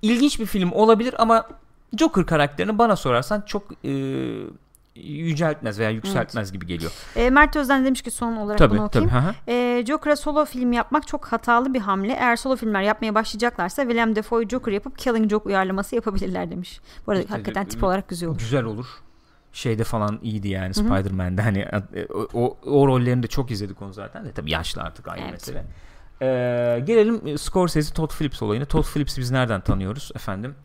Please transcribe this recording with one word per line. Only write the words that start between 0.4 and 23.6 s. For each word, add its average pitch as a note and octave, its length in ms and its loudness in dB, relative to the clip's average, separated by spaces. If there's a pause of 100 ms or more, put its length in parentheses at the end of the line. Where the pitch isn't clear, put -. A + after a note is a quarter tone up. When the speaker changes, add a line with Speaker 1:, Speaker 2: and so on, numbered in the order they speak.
Speaker 1:
film F3+ 260 0
olabilir A3 460 4
ama A3+ 300 4 (520)
Joker D#4 260 4
karakterini E3+ 520 0
bana A3 180 4
sorarsan C3 500 0
çok, - 400 -8
e, C#3 60 -2 (1040)
yüceltmez D3+ 840 -2
veya A2 100 2
yükseltmez A2+ 580 -2
Speaker 2:
Evet. F#2+ 60 -10
Speaker 1:
gibi E2+ 140 -8
geliyor. E2 240 -4 (240)
Speaker 2:
E, B3 140 4
Mert D4 260 6
Özden C4+ 300 2
demiş C4 160 0
ki A#3 100 -10
son A#3 240 -4
olarak G#3 220 -2
Speaker 1:
Tabii, G#2 200 8
Speaker 2:
bunu G#2+ 80 2
okuyayım. G#2+ 260 2
Speaker 1:
tabii. B2+ 120 4
Hı E3 60 2
hı. - 220 -6
Speaker 2:
E, B3 360 2
Joker'a D4 280 2
solo D4 300 0
film B3 280 0
yapmak A#3+ 340 0
çok - 180 -6
hatalı A#3+ 480 2
bir B3 60 0
hamle. G3 340 0
Eğer A#3+ 220 2
solo C4 200 -2
filmler G#3+ 260 0
yapmaya G#3+ 340 0
başlayacaklarsa A3 680 -2
Willem A#3 340 2
Dafoe A3+ 340 0
Joker A#3+ 220 -2
yapıp G#3 260 -4
Killing A3 320 2
Joke G#3+ 200 0
uyarlaması F#3+ 460 0
yapabilirler F#3 560 -2
demiş. F3+ 280 -10 (280)
Bu G#3+ 40 0
arada F#3+ 100 2
Speaker 1:
İşte, G#3+ 120 -6
Speaker 2:
hakikaten G3 320 -4
tip A3+ 180 -6
Speaker 1:
e, - 20 2
Speaker 2:
olarak F#3+ 220 0
güzel E3+ 220 -6
olur. D3 100 -4
Speaker 1:
güzel A#2 240 0
olur. A2+ 220 -6 (680)
Şeyde A2+ 300 -2
falan G#2+ 380 -2
iyiydi G#2+ 260 -4
yani, F#2+ 180 -2 (100)
Speaker 2:
Hı G#2 60 2
hı. G#2+ 40 4
Speaker 1:
Spider-Man'de F#2+ 560 0
hani, G#2 180 2
e, F#2+ 540 -4
o, G#2+ 200 -4
o, A#2+ 320 0
o C#3 220 6
rollerini B2 360 2
de A2 40 -4
çok B2 240 0
izledik G2+ 300 -6